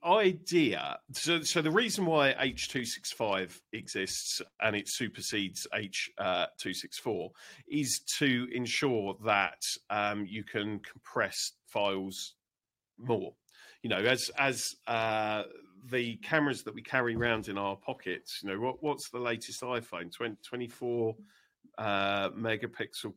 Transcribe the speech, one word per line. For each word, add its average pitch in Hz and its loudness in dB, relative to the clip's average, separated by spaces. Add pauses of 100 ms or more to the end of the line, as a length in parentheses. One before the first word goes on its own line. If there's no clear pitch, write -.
idea, 170 4 (140)
so, 165 2
so 156 2
the 156 4
reason 202 4
why 151 6
H 131 0
two 127 -2
six - -6
five 95 0 (140)
exists - -4 (180)
and 107 2
it 101 -4
supersedes 101 -4
H, 101 -4
uh, 90 2 (120)
two 92 -4
six - -10
four 90 -2 (360)
is 139 0 (180)
to 123 4
ensure 117 0
that, 101 4 (240)
um, 104 0
you 101 -6
can 104 -2
compress - -4 (140)
files 95 -2 (640)
more. 110 0 (500)
You 117 -4
know, 95 2
as, 123 2
as, 135 0 (100)
uh, 110 0 (460)
the 120 0
cameras 147 0
that 107 -8
we 117 -10
carry 120 0
around 110 2
in 98 -4
our 98 -2
pockets, - -6
you 101 -4
know, 98 -2
what, 131 -4
what's 147 -2
the 120 -8
latest 117 -4
iPhone? 110 -4
Twen-, 113 -6
twenty-four, 120 -2 (640)
uh, 98 2
megapixel 110 -4